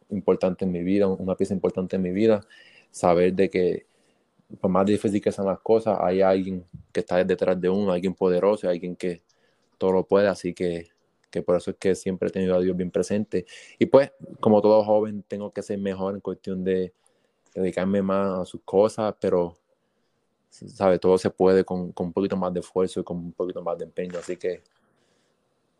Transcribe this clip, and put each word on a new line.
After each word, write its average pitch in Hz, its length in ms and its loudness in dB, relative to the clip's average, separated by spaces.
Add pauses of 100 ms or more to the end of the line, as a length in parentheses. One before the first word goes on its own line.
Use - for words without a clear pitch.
importante 92 560 -2
en 92 60 0
mi 85 120 -4
vida, 98 240 2
una 92 280 -4
pieza 98 180 -2
importante 92 420 -2
en 95 80 -2
mi 90 80 -2
vida, 104 300 2 (500)
saber 90 420 2
de 92 160 2
que 90 360 -2 (760)
por 98 80 0
más 95 160 4
difícil 104 360 0
que 101 100 0
sean 98 160 -4
las 90 140 -2
cosas, 110 400 2
hay 92 200 2
alguien 95 440 2 (260)
que - 80 -2
está 90 240 0
detrás 92 360 0
de 90 100 0
uno, 98 220 0
alguien 90 220 -2
poderoso, 92 560 0
alguien 90 260 -4
que 87 280 -6 (560)
todo 95 140 0
lo 92 120 0
puede, 101 220 4
así 90 260 -4
que, 85 360 -6 (420)
que 98 100 -4
por 90 140 2
eso 87 160 -4
es - 60 -18
que 95 180 0
siempre 92 340 -4
he - 20 -4
tenido 92 240 0
a 90 60 2
Dios 90 160 0
bien 90 140 -4
presente. 101 540 -2 (340)
Y 113 80 4
pues, 139 240 6 (280)
como 107 220 6
todo 107 220 6
joven, 107 440 0
tengo 101 240 -10
que 98 120 -8
ser 101 160 -6
mejor 98 340 -4
en 101 80 -10
cuestión 92 420 -8
de 92 300 -2 (640)
dedicarme 95 480 0
más 95 380 -2
a 87 40 -6
sus - 180 -16
cosas, 107 560 2
pero, 87 360 0 (920)
¿sabe? - 500 0
Todo 92 180 4
se 101 140 -2
puede 95 340 4
con, 90 260 -6
con 90 160 -6
un 82 60 -10
poquito 98 240 -2
más 90 160 -4
de 90 60 -4
esfuerzo 92 400 -2
y 87 40 -4
con 87 140 -8
un 85 160 -10
poquito 90 300 -8
más 85 160 -4
de 85 60 -10
empeño, 87 340 -10
así 90 180 -10
que, 90 240 -8 (1160)